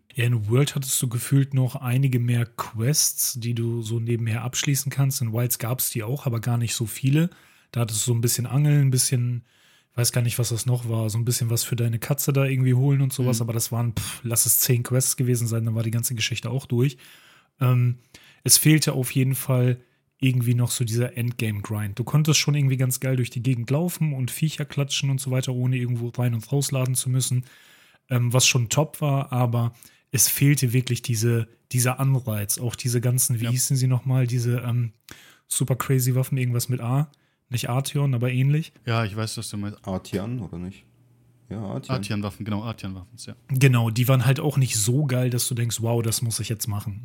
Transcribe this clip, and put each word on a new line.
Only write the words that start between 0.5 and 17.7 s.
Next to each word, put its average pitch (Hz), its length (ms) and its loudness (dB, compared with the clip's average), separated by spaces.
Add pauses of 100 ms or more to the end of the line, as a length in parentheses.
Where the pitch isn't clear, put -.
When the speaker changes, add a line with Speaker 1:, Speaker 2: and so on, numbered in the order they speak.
Speaker 1:
hattest - 280 -2
du 131 80 0
gefühlt 135 440 2
noch 131 220 0
einige 127 440 2
mehr 120 260 2
Quests, - 960 -2
die 117 120 -2
du 117 280 -2
so 113 180 -2
nebenher 113 440 0
abschließen 135 460 -2
kannst. 139 320 0
In 113 120 -2
Wilds 120 260 0
gab's 120 300 -4
die 113 140 -4
auch, 131 220 -4
aber 117 140 0
gar 120 180 0
nicht 117 180 -2
so 117 100 -2
viele. 143 440 0 (420)
Da 117 100 -2
hattest 110 260 -2
du 123 40 4
so 117 60 2
ein 117 40 -2
bisschen 120 240 0
Angeln, 143 420 4
ein 131 40 2
bisschen, 123 520 0 (520)
weiß 120 180 0
gar 123 80 2
nicht, 120 180 0
was 117 100 0
das 113 160 -4
noch 123 220 0
war, 113 220 -2
so 107 80 -2
ein 117 80 -2
bisschen 120 240 0
was 117 160 0
für - 100 -6
deine 117 240 -2
Katze - 320 -2
da 135 140 2
irgendwie 131 280 2
holen 139 280 4
und 135 100 0
sowas. 123 280 0
Speaker 2:
Mhm. - 40 -2
Speaker 1:
Aber 113 100 -4
das 113 200 -2
waren, 117 220 -2
pff, - 280 -6
lass 117 220 0
es - 140 2
zehn 120 240 2
Quests 127 340 0
gewesen 120 280 0
sein, 113 200 0
dann 113 100 0
war 117 80 0
die 113 80 -2
ganze 117 240 -2
Geschichte 113 360 -4
auch 135 160 -4
durch. 127 300 0 (640)
Ähm, 123 380 4 (480)